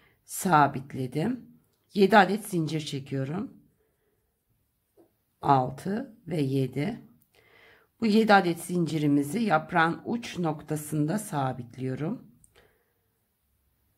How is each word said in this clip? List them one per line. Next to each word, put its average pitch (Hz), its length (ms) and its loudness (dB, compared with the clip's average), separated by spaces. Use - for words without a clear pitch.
sabitledim. 147 1300 0
Yedi 202 240 6
adet 196 260 4
zincir 160 360 -2
çekiyorum. 139 720 -6
Altı 156 840 -2
ve 160 140 -4
yedi. 139 600 -2
Bu 233 60 -2
yedi 214 280 6
adet 175 260 4
zincirimizi 151 840 0
yaprağın 165 640 0
uç - 340 -8
noktasında 156 800 -4
sabitliyorum. 131 1080 -6